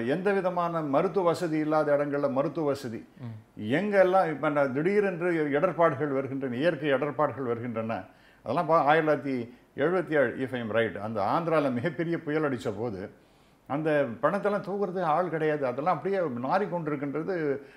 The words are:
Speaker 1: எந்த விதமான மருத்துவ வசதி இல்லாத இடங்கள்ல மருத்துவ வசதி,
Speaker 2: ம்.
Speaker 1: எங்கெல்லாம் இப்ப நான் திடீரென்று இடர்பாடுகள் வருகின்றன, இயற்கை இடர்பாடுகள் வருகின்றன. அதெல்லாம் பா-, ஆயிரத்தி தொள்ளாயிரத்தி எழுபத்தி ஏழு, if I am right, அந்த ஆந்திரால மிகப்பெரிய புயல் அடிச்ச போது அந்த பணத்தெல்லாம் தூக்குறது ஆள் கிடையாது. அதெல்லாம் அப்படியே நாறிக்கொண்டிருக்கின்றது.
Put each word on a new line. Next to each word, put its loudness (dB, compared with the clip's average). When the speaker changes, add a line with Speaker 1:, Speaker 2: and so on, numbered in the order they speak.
Speaker 1:
எந்த 0
விதமான 0
மருத்துவ 2
வசதி 0
இல்லாத 2
இடங்கள்ல 0
மருத்துவ -2
வசதி, -4
Speaker 2:
ம். -14
Speaker 1:
எங்கெல்லாம் 4
இப்ப -2
நான் 2
திடீரென்று 2
இடர்பாடுகள் 2
வருகின்றன, -4
இயற்கை 0
இடர்பாடுகள் 0
வருகின்றன. -4
அதெல்லாம் -2
பா-, 4
ஆயிரத்தி 2
தொள்ளாயிரத்தி -8
எழுபத்தி 0
ஏழு, 4
if -4
I -4
am -6
right, 0
அந்த -2
ஆந்திரால 2
மிகப்பெரிய -2
புயல் 0
அடிச்ச -4
போது -6
அந்த 0
பணத்தெல்லாம் 0
தூக்குறது -4
ஆள் 2
கிடையாது. 0
அதெல்லாம் 0
அப்படியே -2
நாறிக்கொண்டிருக்கின்றது. -2